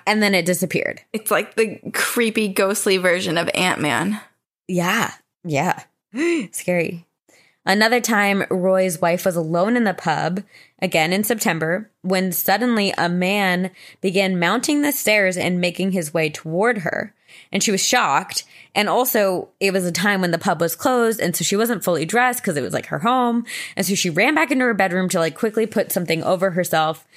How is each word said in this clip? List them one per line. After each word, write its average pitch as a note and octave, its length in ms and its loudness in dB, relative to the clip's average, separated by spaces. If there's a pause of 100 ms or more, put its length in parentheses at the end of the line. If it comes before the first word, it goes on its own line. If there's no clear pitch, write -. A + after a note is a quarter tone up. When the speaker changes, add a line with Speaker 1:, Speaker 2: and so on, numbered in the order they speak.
Speaker 1:
And G#3+ 160 2
then G3+ 100 2
it F3 120 2
disappeared. F3 560 -2 (100)
Speaker 2:
It's G#3+ 200 -8
like G3+ 240 -2
the A3 260 -2 (120)
creepy, A3 540 0
ghostly G3 480 0
version F3+ 420 0
of E3+ 160 0
Ant-Man. F#3 680 0 (480)
Speaker 1:
Yeah. F3+ 420 0 (320)
Yeah. D#3+ 400 -2 (300)
<gasps> D4+ 380 -2
Scary. F3 540 -4 (600)
Another A3 360 2
time, G3+ 480 2
Roy's F#3 500 2
wife F3+ 260 0
was F3 120 2
alone F3 400 2
in A#3 80 4
the F#3+ 80 2
pub, E3 500 -2 (380)
again E3+ 320 2
in G3+ 100 0
September, F3+ 640 -2 (120)
when F#3 320 0
suddenly G#3 640 0
a E3+ 100 0
man F3+ 640 0 (300)
began F#3 360 0
mounting A#3+ 440 0
the D4 100 0
stairs G3+ 460 0
and F3+ 240 0
making F3+ 320 -2
his D#3 200 -4
way D#3+ 160 0
toward F#3+ 500 -2
her. - 340 -6 (400)
And G3+ 100 0
she A3+ 80 2
was F#3+ 120 0
shocked. F3+ 600 0 (320)
And G3+ 140 2
also, G3 580 2 (140)
it G3 100 2
was F#3 140 0
a F3 80 -2
time F#3+ 260 2
when F3 120 0
the E3 60 0
pub E3+ 220 0
was E3+ 160 0
closed, A#3+ 460 2
and F3 140 0
so - 100 -4
she G3+ 100 0
wasn't A3+ 300 0
fully D#3+ 200 0
dressed A#3+ 380 0
'cause E3 140 -2
it C#3 40 0
was, A2 120 -4
like, B2 140 -4
her D3 120 -4
home. A#3+ 460 2 (320)
And F#3 80 0
so F#3+ 100 0
she F3+ 140 0
ran G#3+ 260 2
back D#4 160 0
into B3+ 140 2
her A#3 80 2
bedroom F#3 360 0
to, F3+ 100 0
like, D#3+ 180 0
quickly A3+ 280 0
put G#3+ 260 -2
something E3 320 0
over F#3 280 0
herself. D#3+ 640 -2